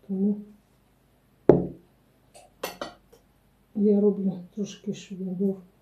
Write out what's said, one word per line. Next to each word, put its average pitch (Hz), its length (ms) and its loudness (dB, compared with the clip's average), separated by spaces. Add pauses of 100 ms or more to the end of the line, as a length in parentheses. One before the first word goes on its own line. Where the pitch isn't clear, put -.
Тому 196 340 0 (3250)
я 202 260 4
роблю 190 320 2 (220)
трошки, - 380 -8
щоб - 240 -14
він 190 100 -8
був 190 300 -2 (240)